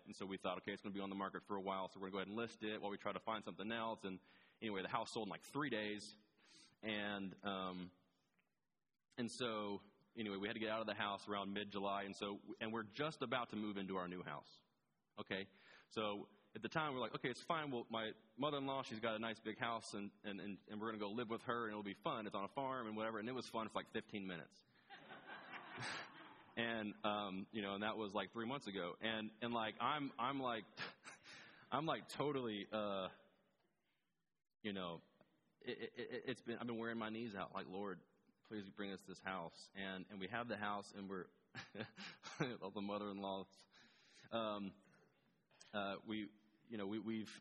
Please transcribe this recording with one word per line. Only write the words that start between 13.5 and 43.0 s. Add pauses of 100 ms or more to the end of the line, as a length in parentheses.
move
into
our
new
house. (600)
Okay, (420)
so (280)
at
the
time,
we're
like,
"Okay,
it's
fine.
Well,
my (260)
mother-in-law,
she's
got
a
nice
big
house,
and, (120)
and,
and, (120)
and
we're
gonna
go
live
with
her,
and
it'll
be
fun.
It's
on
a
farm
and
whatever."
And
it
was
fun
for,
like,
fifteen
minutes. (320)
<laughs> (760)
And, (120)
um,
you
know,
and
that
was,
like,
three
months
ago.
And, (120)
and,
like,
I'm,
I'm,
like, (520)
<laughs>
I'm,
like,
totally,
uh, (1500)
you
know, (600)
it,
it,
it,
it's
been,
I've
been
wearing
my
knees
out,
like,
"Lord, (500)
please (100)
bring
us
this
house."
And,
and
we
have
the
house,
and
we're, (1120)
<laughs>
all
the
mother-in-laws, (840)